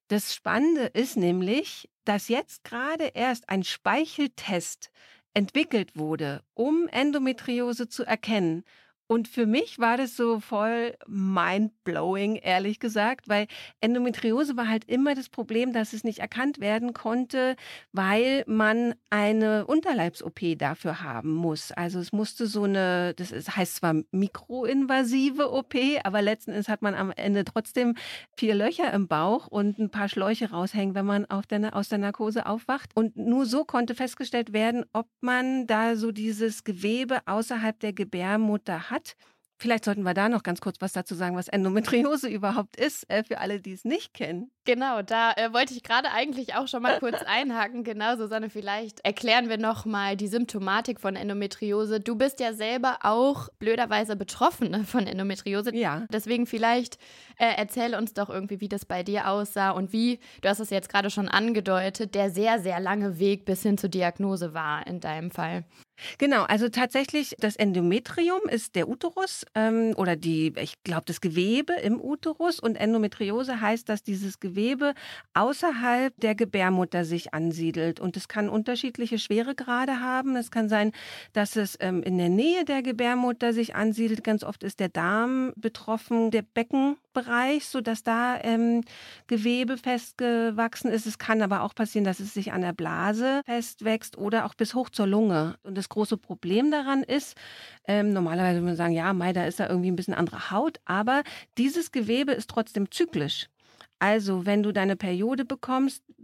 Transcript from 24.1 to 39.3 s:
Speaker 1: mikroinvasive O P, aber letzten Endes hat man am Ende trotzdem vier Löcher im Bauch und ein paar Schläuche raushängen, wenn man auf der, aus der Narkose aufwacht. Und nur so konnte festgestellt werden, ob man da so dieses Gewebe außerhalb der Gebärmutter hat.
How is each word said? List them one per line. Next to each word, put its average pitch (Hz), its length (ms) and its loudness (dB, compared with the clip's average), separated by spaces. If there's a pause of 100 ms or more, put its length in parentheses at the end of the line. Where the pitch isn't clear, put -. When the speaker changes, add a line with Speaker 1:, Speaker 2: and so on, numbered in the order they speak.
Speaker 1:
mikroinvasive 262 1400 2
O 262 100 0
P, 269 400 2
aber 202 180 2
letzten 214 300 0
Endes 202 160 -2
hat 214 140 -2
man 202 120 2
am 190 180 -2
Ende 202 340 2
trotzdem 233 500 0 (400)
vier 220 200 2
Löcher 254 360 2
im 202 160 0
Bauch 170 400 2
und 208 320 0
ein 214 100 0
paar 202 200 -4
Schläuche 214 400 0
raushängen, 196 460 -2
wenn 196 100 0
man 202 220 2
auf 196 200 -4
der, 214 300 -2
aus 202 100 -2
der 208 120 -2
Narkose 214 460 -2
aufwacht. 233 480 -4
Und 220 220 2
nur 240 300 2
so 254 180 2
konnte 247 320 0
festgestellt 240 560 -4
werden, 226 400 0
ob 226 160 -4 (140)
man 254 440 0
da 226 300 2
so 226 160 -2
dieses 214 540 -2
Gewebe 226 600 0
außerhalb 220 540 -2
der 214 140 -4
Gebärmutter 196 960 0
hat. 254 80 -4 (640)